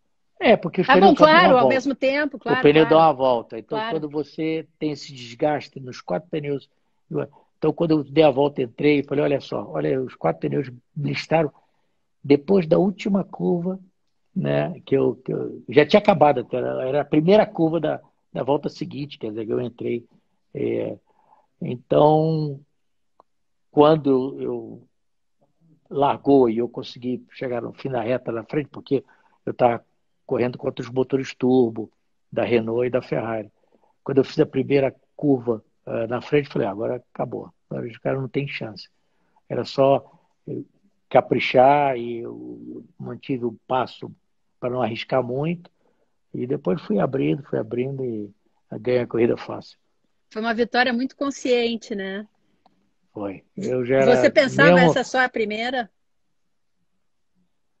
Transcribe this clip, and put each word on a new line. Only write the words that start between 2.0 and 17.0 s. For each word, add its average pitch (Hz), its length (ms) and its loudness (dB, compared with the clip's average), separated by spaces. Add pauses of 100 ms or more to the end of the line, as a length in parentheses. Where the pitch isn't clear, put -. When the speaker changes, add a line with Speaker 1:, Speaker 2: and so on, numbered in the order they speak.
Speaker 1:
O - 20 -16
Speaker 2:
claro, 247 220 -2
Speaker 1:
pneu 151 220 8
dá 156 60 0
Speaker 2:
claro. 160 180 8
Speaker 1:
uma 151 60 4
volta. 123 460 0
Então, - 180 -8
Speaker 2:
Claro. 220 180 -4
Speaker 1:
quando 151 140 -6
você 156 580 -6 (120)
tem 151 120 -4
esse 143 220 -12
desgaste 127 640 -6
nos 127 220 -14
quatro 175 280 -8
pneus, 143 400 -8 (400)
eu, 147 180 -6 (300)
então, 156 160 -2
quando 165 180 0
eu 156 120 2
dei 139 200 2
a 151 60 8
volta, 143 320 0
entrei 139 380 0
e 139 40 0
falei, 143 200 -2
"Olha 143 180 0
só, 120 280 -8
olha, 151 320 -4
os 127 140 -8
quatro 165 260 -4
pneus 143 280 -4 (260)
blistaram 143 560 -2 (720)
depois 151 440 4
da 170 100 4
última 196 460 0
curva", 180 560 -4 (560)
né, 147 500 -2
que 139 100 -2
eu, 131 200 2
que - 180 -10
eu 123 360 -8
já 147 160 6
tinha 208 140 4
acabado, 147 520 4
era, 127 360 -4
era 143 140 -2